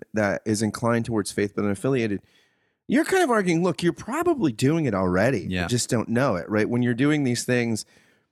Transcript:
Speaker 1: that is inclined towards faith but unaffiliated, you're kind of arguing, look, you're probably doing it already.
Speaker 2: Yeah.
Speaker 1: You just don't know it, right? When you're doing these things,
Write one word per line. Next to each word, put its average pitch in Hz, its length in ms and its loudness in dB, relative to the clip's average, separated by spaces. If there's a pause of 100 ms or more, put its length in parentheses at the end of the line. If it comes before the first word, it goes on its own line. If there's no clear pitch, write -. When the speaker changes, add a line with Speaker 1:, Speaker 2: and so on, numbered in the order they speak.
(140)
Speaker 1:
that 101 320 0
is 107 160 0
inclined 117 440 0
towards 110 260 -2
faith 104 240 -2
but 104 100 -2
unaffiliated, 110 540 -2 (680)
you're 302 180 2
kind 381 180 2
of 285 60 0
arguing, 180 340 2
look, 175 200 -2
you're 165 100 2
probably 285 580 -2
doing 147 340 0
it 110 80 0
already. 95 560 2
Speaker 2:
Yeah. 92 140 -2
Speaker 1:
You 82 40 -2
just 120 220 -2
don't 113 200 0
know 117 260 2
it, 85 140 -6
right? 107 200 2
When 120 140 0
you're 120 100 2
doing 143 300 0
these 123 200 0
things, 117 420 0 (460)